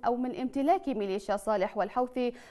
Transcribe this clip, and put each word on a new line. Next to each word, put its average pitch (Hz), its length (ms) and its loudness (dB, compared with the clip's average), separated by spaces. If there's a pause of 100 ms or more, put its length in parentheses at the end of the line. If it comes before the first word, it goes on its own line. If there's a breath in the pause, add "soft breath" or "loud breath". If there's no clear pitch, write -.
أو 240 100 2
من 247 240 -2
امتلاك 277 500 2
ميليشيا 202 480 0
صالح 208 400 0
والحوثي 247 560 0 (180 loud breath)